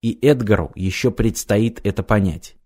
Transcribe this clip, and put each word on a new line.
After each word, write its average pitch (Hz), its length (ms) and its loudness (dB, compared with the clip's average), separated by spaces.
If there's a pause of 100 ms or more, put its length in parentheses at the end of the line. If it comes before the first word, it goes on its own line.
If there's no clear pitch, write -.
И 110 240 -4
Эдгару 107 480 2
ещё 95 360 -2
предстоит 110 720 0
это 101 180 -2
понять. 95 640 -2